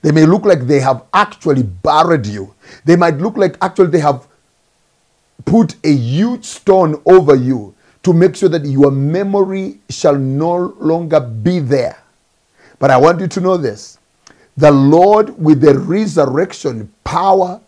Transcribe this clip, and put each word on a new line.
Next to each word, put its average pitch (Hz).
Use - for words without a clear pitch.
They 151
may 160
look 196
like 160
they 139
have 131
actually 175
buried 147
you. 101
They 165
might 170
look 208
like 190
actually 180
they 160
have 143
put 202
a 156
huge 156
stone 180
over 160
you 123
to 180
make 170
sure 190
that 156
your 139
memory 190
shall 143
no 151
longer 160
be 120
there. 131
But 135
I 127
want 165
you 180
to 190
know 185
this. 117
The 147
Lord, 175
with 156
the 139
resurrection 156
power 185